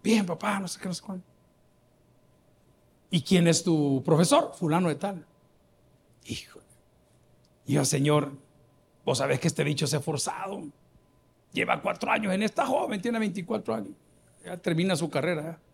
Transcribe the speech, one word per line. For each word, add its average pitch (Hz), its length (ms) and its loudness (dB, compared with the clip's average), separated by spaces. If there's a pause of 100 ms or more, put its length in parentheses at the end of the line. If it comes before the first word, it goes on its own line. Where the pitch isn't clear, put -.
"Bien, 214 240 4
papá", 196 340 -4
no 185 80 -6
sé - 120 -10
qué, - 80 -10
no 180 60 -4
sé - 80 -10
cuándo. 185 240 -12 (1800)
"¿Y 165 120 2
quién 175 260 6
es 165 160 4
tu 143 420 2
profesor?". 170 500 4
"Fulano 175 320 2
de 156 80 0
tal". 190 300 -8 (1000)
"Hijo". - 340 -12 (1040)
Y 131 80 0
yo, 143 120 4
"Señor, 143 460 2 (760)
vos 131 120 0
sabés 135 220 0
que 175 80 -2
este 147 160 -2
bicho 147 240 0
se 147 100 0
ha - 20 0
esforzado. 190 640 -6 (880)
Lleva - 300 -2
cuatro 196 300 -4
años 214 220 0
en 202 100 0
esta 220 220 0
joven, 254 360 -2
tiene 233 180 -2
veinticuatro 190 560 -4
años. - 180 -10 (500)
Ya 175 140 -10
termina 175 380 0
su 156 140 -4
carrera, 156 420 -2
¿eh? 165 40 -12 (180)